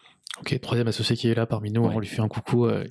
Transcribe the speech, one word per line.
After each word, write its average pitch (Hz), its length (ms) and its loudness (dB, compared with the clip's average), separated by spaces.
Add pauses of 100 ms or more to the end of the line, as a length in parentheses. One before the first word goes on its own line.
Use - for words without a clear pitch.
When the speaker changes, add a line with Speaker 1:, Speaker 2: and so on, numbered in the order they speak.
(380)
Speaker 1:
Ok, - 220 -2
troisième 120 280 0
associé 113 280 0
qui 120 120 0
est 113 60 4
là 113 100 2
parmi 107 260 -2
nous, 113 120 2
Speaker 2:
Ouais. 110 120 2
Speaker 1:
on 113 40 0
lui 104 80 -2
fait - 160 -2
un 107 60 2
coucou, 120 360 0
euh, 104 260 2